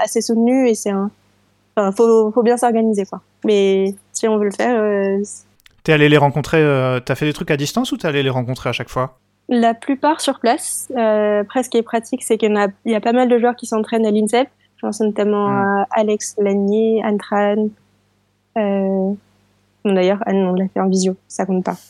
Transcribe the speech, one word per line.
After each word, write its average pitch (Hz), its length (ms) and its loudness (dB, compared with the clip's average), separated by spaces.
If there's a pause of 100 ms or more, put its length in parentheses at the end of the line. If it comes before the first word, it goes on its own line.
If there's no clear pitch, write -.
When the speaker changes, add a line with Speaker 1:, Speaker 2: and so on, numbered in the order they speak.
Speaker 1:
assez 220 200 -2
soutenu 240 460 2
et 226 60 2
c'est 208 160 -4
un, 196 220 -2 (640)
enfin 196 160 0
faut, 226 400 4
faut 240 100 2
bien 233 140 2
s'organiser 226 500 0
quoi. 190 140 -14 (240)
Mais 196 500 2 (180)
si - 140 -2
on 220 100 2
veut 208 100 0
le 202 40 -2
faire, 220 320 0
euh, 196 400 0
c'est - 220 -12 (400)
Speaker 2:
T'es 160 100 2
allé 147 160 6
les 147 80 6
rencontrer, 143 420 0
euh, 131 400 2
t'as 131 140 -4
fait 151 100 -4
des 151 80 0
trucs 165 180 -8
à 151 60 0
distance 147 360 -4
ou 277 40 -2
t'es 202 120 -6
allé 147 140 0
les 135 60 0
rencontrer 127 400 -4
à 120 40 -2
chaque 120 180 -8
fois ? 131 260 -4 (360)
Speaker 1:
La 233 220 2
plupart 285 460 -2
sur - 180 -2
place. - 480 -2 (100)
Euh, 214 440 0
après, 208 240 -4
ce 247 60 -12
qui 240 80 0
est 226 40 2
pratique, 233 400 -6
c'est 226 160 0
qu'il 214 120 0
y - 20 2
en 208 40 2
a, 202 120 2 (160)
il 233 80 -2
y - 20 0
a 208 60 -2
pas 233 120 0
mal 254 160 4
de 240 100 4
joueurs 240 180 0
qui 240 100 -12
s'entraînent 226 400 -2
à 214 60 0
l'INSEP. 214 340 0 (300)
Je - 100 -10
pense 214 140 -6
notamment 208 480 0
Speaker 2:
Hmm. 202 40 0 (280)
Speaker 1:
à 196 100 0
Alex 214 480 -2
Lanier, 208 640 0
Anne 208 160 -2
Tran. 208 500 0 (880)
Euh... 196 540 0 (720)
Bon, 202 100 0
d'ailleurs, 185 320 2
Anne, 196 100 0
on 185 180 2
l'a 190 140 -2
fait 196 120 -4
en 190 80 0
visio, 185 280 0 (120)
ça - 180 -6
compte 185 180 -2
pas. 175 120 -4 (120)